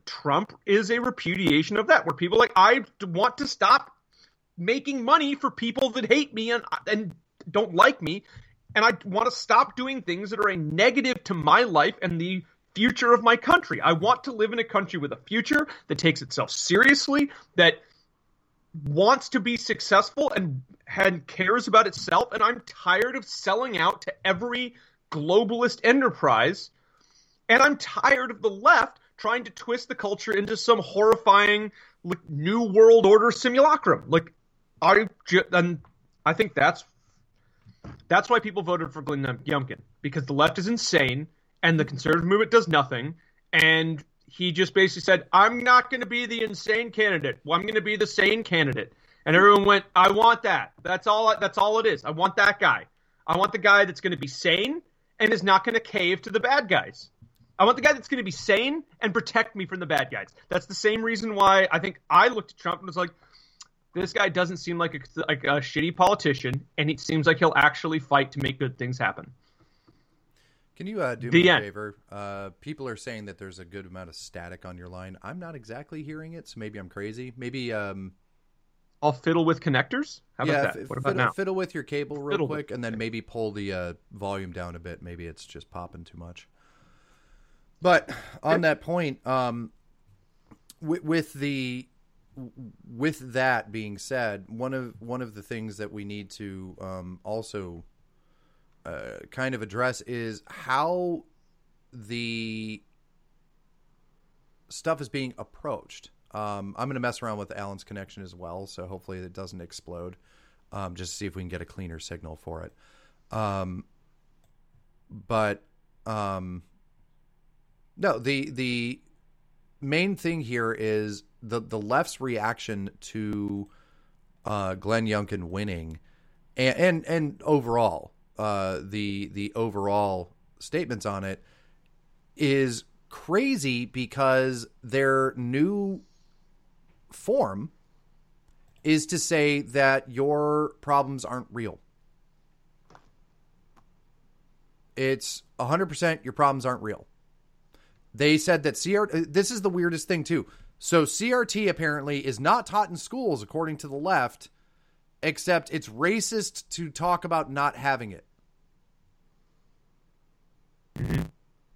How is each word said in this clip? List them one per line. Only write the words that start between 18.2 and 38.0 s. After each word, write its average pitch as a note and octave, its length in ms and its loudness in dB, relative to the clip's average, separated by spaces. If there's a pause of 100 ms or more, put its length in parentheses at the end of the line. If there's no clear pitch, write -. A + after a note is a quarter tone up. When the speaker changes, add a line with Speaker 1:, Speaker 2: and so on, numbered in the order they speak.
Speaker 1:
wants G3 440 4
to B3+ 100 0
be A#3 180 -2
successful A3 760 2
and, C#3 280 -4 (340)
and F#3+ 300 0
cares G3+ 420 -2
about A3 180 6
itself, F#3 460 0
and A3 100 -2
I'm A3+ 240 0
tired G#3+ 500 0
of A3+ 100 -8
selling A3 500 -2
out E3+ 260 0
to - 120 -8 (100)
every A#3+ 500 -2 (380)
globalist G#3 720 2
enterprise, F#3 840 4 (800)
and A#3+ 140 8
I'm D4 140 6
tired B3+ 540 -2
of G3+ 100 -14
the G#3+ 100 0
left A#3 480 4 (180)
trying A#3 280 -2
to A#3 60 -14
twist - 380 -6
the B3+ 60 -8
culture - 380 -4
into G3+ 240 -2
some A#3 220 4
horrifying, G#3 920 6 (320)
like, F3 220 -4
new E3 360 0
world A3 420 10
order G#3+ 260 8
simulacrum." C4 760 4
Like, E3 260 2 (480)
I G3+ 280 6 (180)
ju-, F3+ 160 4 (100)
and F3 280 2 (440)
I D#3+ 80 4
think G#3+ 220 -2
that's, D3 300 2 (1200)